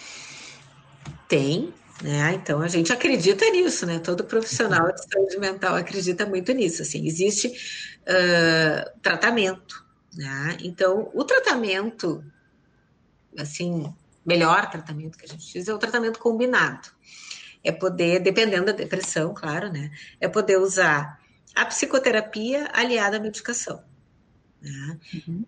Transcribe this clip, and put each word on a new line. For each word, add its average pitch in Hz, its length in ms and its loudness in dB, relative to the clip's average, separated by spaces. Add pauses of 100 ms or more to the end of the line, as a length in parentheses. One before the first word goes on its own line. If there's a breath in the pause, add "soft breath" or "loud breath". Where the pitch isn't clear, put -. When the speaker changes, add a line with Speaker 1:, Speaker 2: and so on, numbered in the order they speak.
(1300 loud breath)
Speaker 1:
Tem, 165 460 0 (300)
né? 147 320 0
Então, 156 260 -2
a 165 80 0
gente 165 240 2
acredita 262 580 4
nisso, 359 360 2
né? 170 120 -2
Todo 175 260 -2
profissional 196 680 2
de - 180 -8
saúde 190 280 0
mental 190 360 -2
acredita 180 520 -2
muito 190 260 0
nisso, 185 300 0
assim. 156 240 -6
Existe, 190 460 0 (540 loud breath)
ãh, 165 800 4 (180)
tratamento, 190 840 0 (300)
né? 143 460 -6
Então, 185 540 0
o 262 100 0
tratamento, 220 1000 0 (1160)
assim, 151 540 -6 (320)
melhor 170 460 4
tratamento 156 480 -10
que - 60 -20
a - 40 -20
gente - 220 -18
diz 180 160 -8
é 214 80 -2
o 208 40 -6
tratamento 226 400 0
combinado. 226 680 2 (760 loud breath)
É 165 80 0
poder, 175 480 2
dependendo 190 460 2
da 214 60 2
depressão, 180 600 -4
claro, 175 400 -6
né? 147 180 -8 (300 loud breath)
É 185 80 0
poder 196 300 4
usar 185 600 2 (380 soft breath)
a 220 80 4
psicoterapia 247 1080 0
aliada 226 420 2
à 214 40 -2
medicação, 214 640 -8 (800)
né? 143 380 -12 (160 loud breath)
Speaker 2:
Uhum. 170 340 -8